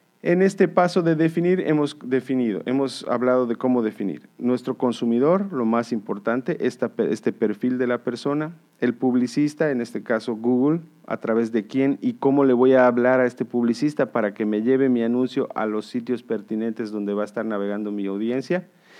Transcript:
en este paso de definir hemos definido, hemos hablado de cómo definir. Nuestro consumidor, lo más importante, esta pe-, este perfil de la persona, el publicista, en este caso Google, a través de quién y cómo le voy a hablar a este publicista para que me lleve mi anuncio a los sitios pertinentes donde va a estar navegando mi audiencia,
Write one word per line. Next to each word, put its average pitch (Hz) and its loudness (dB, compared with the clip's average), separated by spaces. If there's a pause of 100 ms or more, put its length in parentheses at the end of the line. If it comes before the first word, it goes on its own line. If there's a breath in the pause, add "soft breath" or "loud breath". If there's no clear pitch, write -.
(220 soft breath)
en 175 2
este 196 4
paso 180 2
de 165 2
definir 170 2
hemos 147 0
definido, 123 0
hemos 135 -2
hablado 127 2
de 117 -2
cómo 127 0
definir. 104 -4 (100)
Nuestro 123 -2
consumidor, 131 0
lo 131 -2
más 117 0
importante, 113 -4
esta 123 -2
pe-, 82 -2
este 110 -2
perfil 113 -2
de 123 -2
la 123 0
persona, 143 -6 (260)
el 123 0
publicista, 135 0
en 127 -2
este 117 -8
caso 113 -2
Google, 127 2 (260)
a 113 -6
través 113 -2
de 110 -2
quién 135 0
y 123 -2
cómo 139 2
le 127 6
voy 127 6
a 127 6
hablar 123 4
a 127 4
este 123 -4
publicista 120 -2
para 107 0
que 107 -4
me 107 0
lleve 131 2
mi 120 2
anuncio 123 0
a 107 -2
los 107 -4
sitios 120 -6
pertinentes 110 -6
donde 104 -4
va 104 -2
a 107 -4
estar 110 -8
navegando 104 -4
mi 101 -6
audiencia, 123 -4 (320 loud breath)